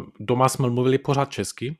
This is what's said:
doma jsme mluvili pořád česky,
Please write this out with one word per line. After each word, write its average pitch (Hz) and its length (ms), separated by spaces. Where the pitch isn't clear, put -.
doma 127 300
jsme 131 200
mluvili 127 280
pořád 135 340
česky, 123 480